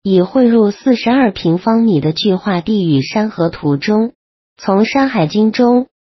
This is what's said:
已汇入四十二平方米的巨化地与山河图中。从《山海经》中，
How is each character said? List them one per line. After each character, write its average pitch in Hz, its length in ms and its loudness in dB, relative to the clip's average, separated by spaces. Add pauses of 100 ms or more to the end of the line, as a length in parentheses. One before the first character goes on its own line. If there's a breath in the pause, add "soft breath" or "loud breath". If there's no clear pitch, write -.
已 190 200 2
汇 247 240 0
入 226 240 2
四 254 240 0
十 233 160 -2
二 247 220 2
平 170 260 -2
方 226 240 0
米 196 180 2
的 151 120 0
巨 185 240 -2
化 185 240 -4
地 202 260 -2
与 139 160 2
山 214 260 -2
河 170 220 -2
图 143 260 -2
中。 214 360 -2 (440)
从 196 280 0
《山 269 240 0
海 202 180 -2
经》 214 240 0
中， 247 380 2 (220)